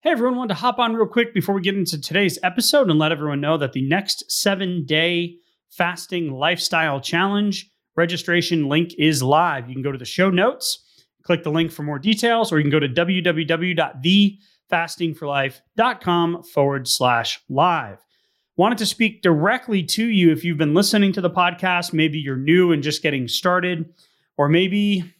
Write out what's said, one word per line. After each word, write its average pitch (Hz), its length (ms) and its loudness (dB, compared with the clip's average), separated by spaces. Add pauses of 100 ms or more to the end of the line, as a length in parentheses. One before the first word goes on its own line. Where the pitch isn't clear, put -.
Hey 320 100 0
everyone, 247 260 0
wanted 240 180 -2
to - 60 -8
hop 247 180 0
on 233 160 0
real 220 140 2
quick 233 240 0
before 196 220 0
we 196 80 -2
get 196 140 0
into 175 220 -2
today's 170 440 0
episode 220 480 2
and 151 80 4
let 156 120 2
everyone 147 300 -2
know 151 160 0
that 139 160 -2
the 135 160 -2
next 196 420 -2
seven-day 175 1040 -2 (340)
fasting 175 600 -4
lifestyle 156 680 -2
challenge 196 720 -2 (260)
registration 170 720 0
link 165 300 0
is 147 240 2
live. 143 440 0
You 127 80 -14
can 131 80 -8
go 139 80 -4
to 135 80 -8
the 123 60 -14
show 185 260 0
notes, 190 540 -2 (380)
click 170 200 0
the 156 80 -6
link 160 220 -2
for 147 120 -10
more 147 140 -6
details, 220 540 0
or 160 60 2
you 151 60 2
can 143 60 0
go 151 80 2
to 143 80 0
w 170 360 0
w 165 240 0
w 165 280 -2
dot 151 280 -4
the 196 360 2 (300)
fasting 165 460 -4
for 156 120 -12
life 139 360 -4 (120)
dot 240 280 0
com 175 400 0
forward 139 440 -2
slash 120 640 0
live. 139 500 0 (580)
Wanted 208 220 2
to 220 80 -2
speak 220 360 -2
directly 190 640 2
to 220 220 -2
you 185 240 4
if 156 140 -2
you've 170 140 -4
been 151 160 0
listening 202 400 2
to 196 80 -6
the 175 80 0
podcast, 175 640 -2
maybe 160 240 2
you're 135 180 -6
new 170 360 4
and 147 100 0
just 147 200 -4
getting 135 240 -2
started, 180 680 -2 (440)
or 143 120 2
maybe 190 720 2